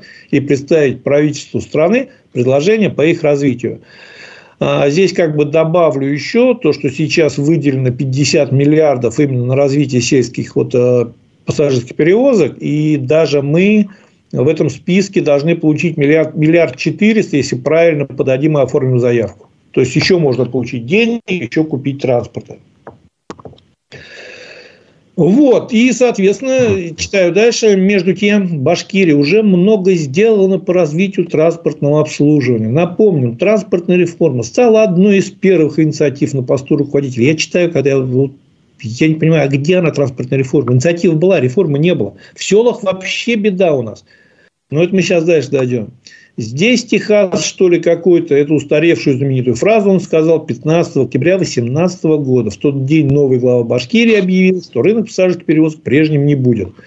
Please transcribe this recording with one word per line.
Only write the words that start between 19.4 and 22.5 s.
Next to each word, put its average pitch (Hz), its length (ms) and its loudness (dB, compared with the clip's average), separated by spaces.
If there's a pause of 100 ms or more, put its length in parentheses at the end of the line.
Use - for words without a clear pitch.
То 139 80 0
есть 127 160 0
ещё 175 240 2
можно 127 260 0
получить 120 400 -6
деньги, 226 400 0
ещё 160 380 -4
купить 135 360 -8
транспорта. - 580 -4 (2500)